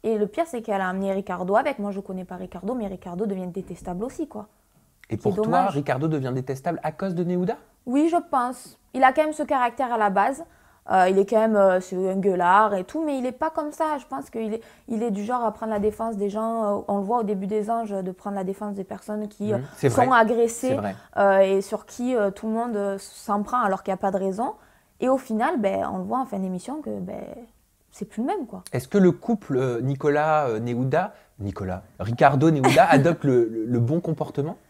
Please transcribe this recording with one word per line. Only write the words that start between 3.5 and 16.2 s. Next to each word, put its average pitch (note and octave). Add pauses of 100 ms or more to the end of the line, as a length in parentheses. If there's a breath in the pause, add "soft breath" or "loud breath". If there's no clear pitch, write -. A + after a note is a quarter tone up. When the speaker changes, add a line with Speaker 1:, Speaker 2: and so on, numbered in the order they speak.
Speaker 1:
aussi, C#4+
quoi. G#3+ (640)
Speaker 2:
Et A2+
Speaker 1:
C'est -
Speaker 2:
pour F#3+
toi, G#3+
Speaker 1:
dommage. F3
Speaker 2:
Ricardo C#3+
devient C3
détestable C3+
à D#3
cause F#3+
de F3
Neouda ? F3+ (300)
Speaker 1:
Oui, C#4+
je E4+ (140)
pense. B3+ (140)
Il B3+
a C4
quand D#4
même D#4
ce D4+
caractère B3
à G#3+
la G#3
base. A#3+ (460 soft breath)
Euh, F#3
il F#3+
est G3
quand A3
même, A3
euh, F#3+
c'est F#3 (140)
un F#3+
gueulard G3
et F#3
tout, D#4
mais C#4+
il B3
est B3+
pas D#4
comme D4+
ça. D#4
Je B3+
pense C#4
qu'il A3
est, A3+ (260 loud breath)
il A3
est A#3+
du G3+
genre A#3+
à A3
prendre A3
la G#3
défense G#3+
des G3+